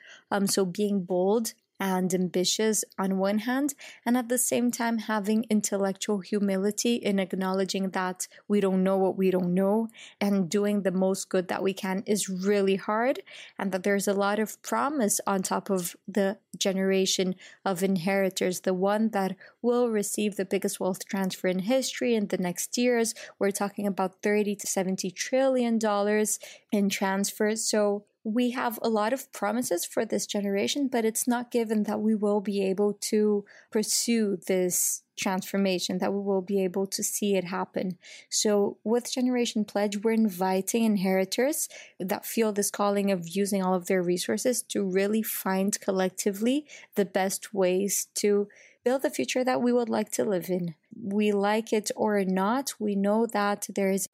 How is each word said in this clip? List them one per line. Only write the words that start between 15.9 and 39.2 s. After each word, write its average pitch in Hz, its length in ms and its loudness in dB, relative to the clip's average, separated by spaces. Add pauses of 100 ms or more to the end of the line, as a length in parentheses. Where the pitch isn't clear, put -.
the 196 300 0 (180)
generation 190 800 0 (280)
of 190 200 -2
inheritors, 190 800 0
the 185 120 0
one 208 380 2
that 196 260 0 (240)
will 240 300 2
receive 208 460 -2
the 190 100 -2
biggest 196 340 -2
wealth 185 240 -2
transfer 190 420 -4
in 185 120 0
history 247 560 0
in 208 140 0
the 180 100 -2
next 180 400 -4
years. 240 360 2 (240)
We're 202 120 2
talking 202 360 -4
about 190 360 -2
thirty 208 340 2
to - 100 -10
seventy 185 440 -2
trillion 254 680 2
dollars 208 600 2 (340)
in 202 160 4
transfers. 202 800 0
So 208 380 0 (220)
we 240 220 2
have 240 320 -2
a 233 60 0
lot 220 240 2
of 262 200 -4
promises 247 520 -2
for - 200 -2
this 214 220 -2
generation, 214 640 0
but 233 160 0
it's 220 240 -2
not 240 240 0
given 220 320 2
that 214 160 -2
we 220 120 2
will 208 280 2
be 202 200 -2
able 196 340 2
to 208 500 2 (260)
pursue 214 680 0 (120)
this 185 560 0 (120)
transformation, 190 800 0
that 196 140 -2
we 202 60 -2
will 196 240 0
be 190 220 0
able 196 240 -2
to - 160 -6
see 202 320 0
it 185 80 0
happen. 185 520 -4 (320)
So 208 540 0
with 240 300 0
Generation 240 520 0